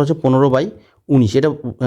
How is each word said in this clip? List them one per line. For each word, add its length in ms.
আছে? 180
পনেরো 320
by 100
উনিশ। 260
এটা, 140
আহ, 60